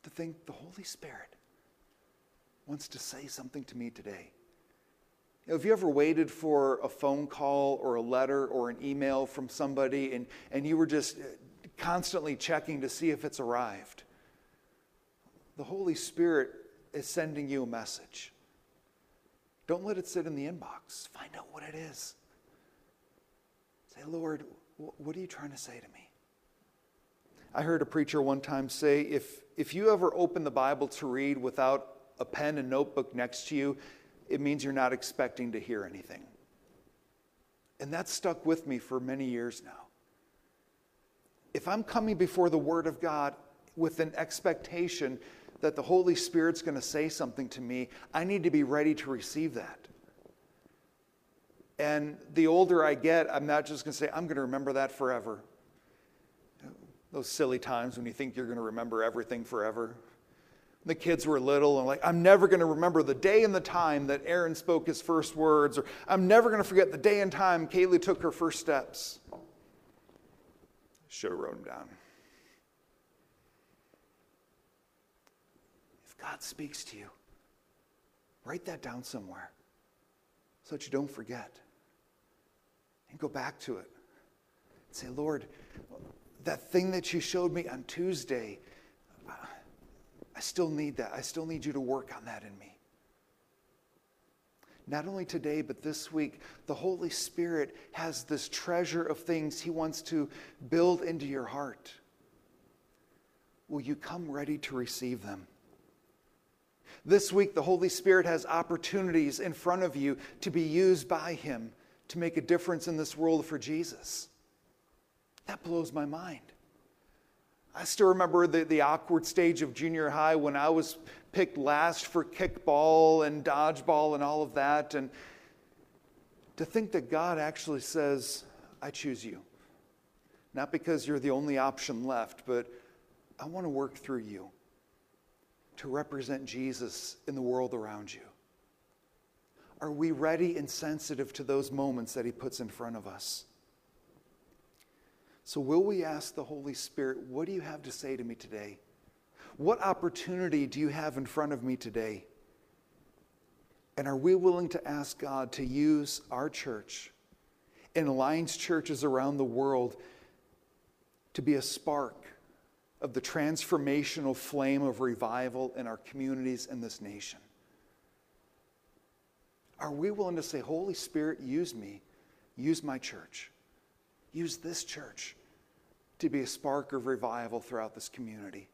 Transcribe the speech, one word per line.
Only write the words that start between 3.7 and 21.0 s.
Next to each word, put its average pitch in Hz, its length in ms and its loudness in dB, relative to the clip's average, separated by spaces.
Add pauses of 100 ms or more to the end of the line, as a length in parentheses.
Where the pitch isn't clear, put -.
me 120 140 -8
today. 101 420 -14 (1120)
You - 60 -14
know, 160 40 2
have 160 100 -2
you 214 80 4
ever 185 160 4
waited 156 420 4
for 139 480 2
a 131 100 -4
phone 143 380 -2
call 139 560 0
or 127 140 0
a 117 40 0
letter 131 460 0
or 120 240 -2
an 120 100 -12
email 139 460 0
from 131 220 -8
somebody 135 680 0
and, 123 140 -6 (240)
and 139 120 -2
you 156 120 2
were 160 100 6
just, 147 320 0
uh, - 60 -12 (520)
constantly 170 600 -2
checking 151 460 -2
to 135 60 -2
see 160 220 0
if 147 140 -4
it's 143 160 -6
arrived? 120 640 -4 (1500)
The 143 80 -10
Holy 185 320 -2
Spirit 165 580 4 (380)
is 147 160 -8
sending 151 400 -2
you 135 160 0
a - 20 -4
message. - 680 -10 (1300)
Don't 175 180 -2
let 202 140 -2
it 180 80 -6
sit 170 220 -4
in 156 80 -6
the 139 100 -4
inbox. - 600 -14